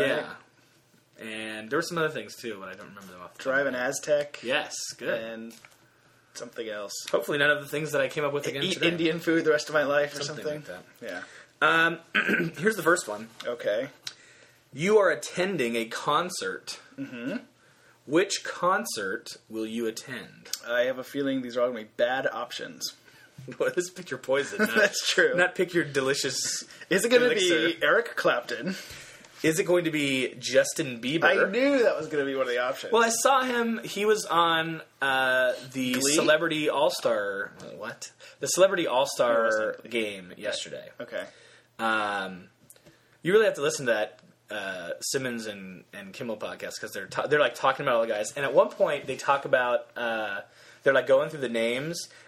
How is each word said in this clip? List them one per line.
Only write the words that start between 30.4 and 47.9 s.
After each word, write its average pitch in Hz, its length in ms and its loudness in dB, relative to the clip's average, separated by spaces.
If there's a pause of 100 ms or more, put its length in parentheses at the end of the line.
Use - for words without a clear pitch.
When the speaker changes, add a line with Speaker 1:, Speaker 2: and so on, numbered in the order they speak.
Speaker 1:
Bieber? 147 220 0
Speaker 2:
I 180 260 4
knew 262 320 4
that 202 160 4
was 156 100 -6
gonna 147 180 0
be 135 100 -2
one 131 100 0
of 123 80 -2
the 123 80 0
options. 123 320 -4
Speaker 1:
Well, 233 100 6
I 233 60 4
saw 269 340 4
him. 233 400 -2
He 202 220 -4
was 214 200 2
on, 165 560 2 (200)
uh, 131 520 4 (200)
the 127 200 0
Speaker 2:
Glee? 135 200 2
Speaker 1:
Celebrity 156 560 4
All-Star. 104 840 0 (260)
What? - 340 -12 (300)
The 139 60 -2
Celebrity 180 380 4
All-Star 123 520 2
Speaker 2:
He 113 60 4
wasn't. 110 460 -2
Speaker 1:
game 101 480 -4
yesterday. 101 500 -8 (120)
Speaker 2:
Okay. 110 240 -8 (560)
Speaker 1:
Um, 101 640 -2 (800)
you 170 100 2
really 214 120 6
have 190 100 2
to 139 80 -4
listen 143 240 -2
to 117 60 4
that, 107 260 -2 (320)
uh, 95 400 -6 (100)
Simmons 120 460 -4
and, 95 360 -12 (100)
and 98 200 -14
Kimmel 117 240 -8
podcast 92 420 -10
'cause 110 120 -10
they're 101 160 -10
ta-, - 180 -4
they're, 147 140 4
like, 131 160 2
talking 139 320 0
about 123 80 4